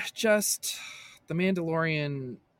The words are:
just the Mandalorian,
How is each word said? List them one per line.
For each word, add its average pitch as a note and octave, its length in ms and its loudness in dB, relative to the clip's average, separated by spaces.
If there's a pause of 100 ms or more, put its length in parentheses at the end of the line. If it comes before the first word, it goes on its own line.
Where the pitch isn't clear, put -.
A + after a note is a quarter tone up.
(140)
just - 640 2 (500)
the D#3+ 80 -6
Mandalorian, D#3+ 1000 0 (240)